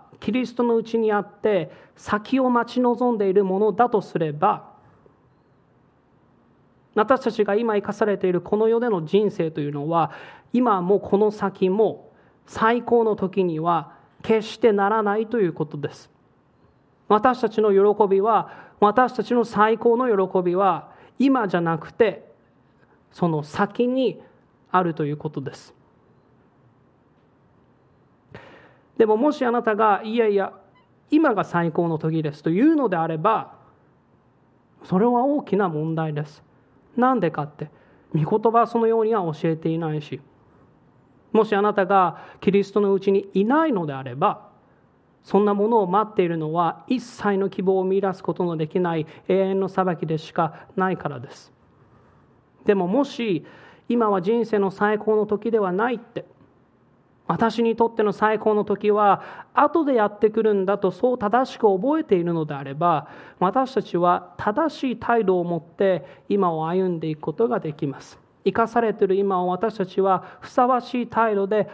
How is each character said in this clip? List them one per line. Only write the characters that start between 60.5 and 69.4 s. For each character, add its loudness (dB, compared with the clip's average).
ん 0
だ 0
と 0
そ 0
う -4
正 0
し -18
く 4
覚 2
え -2
て 0
い 4
る -2
の -2
で -8
あ -10
れ -10
ば、 0
私 0
た -2
ち -6
は 0
正 -2
し -4
い -8
態 0
度 2
を -2
持 -4
っ -10
て -2
今 0
を -4
歩 -2
ん -6
で -8
い -6
く -16
こ -8
と 0
が -2
で -8
き -6
ま -10
す。 -20
生 0
か 0
さ 0
れ 0
て -2
い 4
る 0
今 0